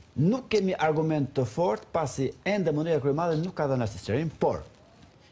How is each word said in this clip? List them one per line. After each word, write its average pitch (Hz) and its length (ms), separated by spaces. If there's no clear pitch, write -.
Nuk 220 320
kemi 190 240
argument 156 640
të 131 80
fort, 196 460
pasi 143 400
ende 185 300
Monika 156 260
Kryemadhe 151 380
nuk 180 160
ka 151 160
dhënë 127 160
asnjë - 160
sqarim, 143 400
por 101 220